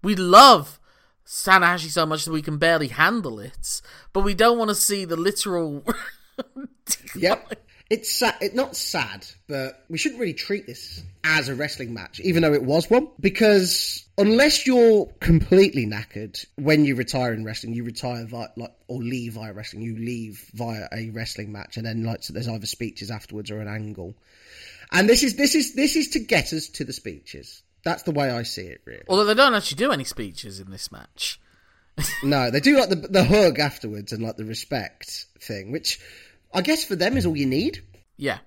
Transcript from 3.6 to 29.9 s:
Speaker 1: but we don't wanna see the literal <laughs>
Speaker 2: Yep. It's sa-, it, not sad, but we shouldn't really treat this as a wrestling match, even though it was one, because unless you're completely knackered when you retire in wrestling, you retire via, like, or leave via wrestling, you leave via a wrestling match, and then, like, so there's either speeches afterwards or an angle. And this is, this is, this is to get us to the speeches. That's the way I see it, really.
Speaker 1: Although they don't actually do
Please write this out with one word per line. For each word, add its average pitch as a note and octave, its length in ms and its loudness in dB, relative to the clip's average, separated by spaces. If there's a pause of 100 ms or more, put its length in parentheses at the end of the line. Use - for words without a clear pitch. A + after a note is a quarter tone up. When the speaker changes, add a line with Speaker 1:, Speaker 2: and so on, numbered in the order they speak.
Speaker 1:
but F#3+ 80 2
we G3 120 2
don't A3+ 240 4
wanna G#3+ 180 0
see G3+ 280 0
the E3 140 -4
literal E3+ 680 -2 (540)
<laughs> - 800 -10
Speaker 2:
Yep. G3 440 -2 (300)
It's A#3 220 -2
sa-, - 300 2
it, G3+ 120 -4
not C4+ 220 -4
sad, - 500 -6 (220)
but C3+ 420 -8
we E3 80 -8
shouldn't B3 220 -4
really G#3 140 -4
treat - 340 -6
this - 340 -16 (220)
as D#3 240 2
a C3+ 80 -6
wrestling C3 380 -6
match, G2 260 -14
even E3+ 220 2
though D3+ 120 4
it C#3 100 2
was D3+ 260 0
one, B3+ 180 4 (100)
because G3+ 880 2 (120)
unless A#3 500 4
you're A#3 380 6 (160)
completely E3 640 4
knackered G#2+ 600 -10 (100)
when D3+ 280 4
you C#3 120 2
retire B2+ 380 -2
in A2 120 -6
wrestling, A2 280 -10
you A#2 120 -6
retire A#2+ 400 -8
via, A#2 320 -12
like, A#2 160 -14 (160)
or B2 120 -8
leave A#2+ 320 -6
via A2 200 -12
wrestling, G#2 300 -14
you A#2 120 -8
leave A2+ 580 -10
via A2 400 -8
a A2+ 180 -8
wrestling G#2+ 420 -10
match, - 240 -14
and A2+ 80 -8
then, A2+ 180 -4
like, A2+ 200 -6
so - 100 -14
there's A#2 160 -6
either A2 160 -8
speeches - 440 -10
afterwards G#2+ 420 -12
or G#2+ 100 -10
an G#2 80 -10
angle. G#2 480 -12 (720)
And F#3+ 160 4
this A#3+ 160 6
is, A3 140 -2
this C#4 180 2
is, C#4+ 180 0
this D4 220 0
is D#4 140 0
to D4 100 -2
get G#3 320 0
us D#3 180 -6
to - 140 -10
the B2+ 100 -10
speeches. - 720 -16 (220)
That's E3 180 -4
the F3 80 -4
way C#3+ 200 0
I A#2+ 120 -4
see G2+ 200 -10
it, E2+ 200 -18
really. - 240 -18
Speaker 1:
Although G3+ 180 2
they G#3+ 80 2
don't B3 220 6
actually C#3+ 220 -4
do B3+ 160 0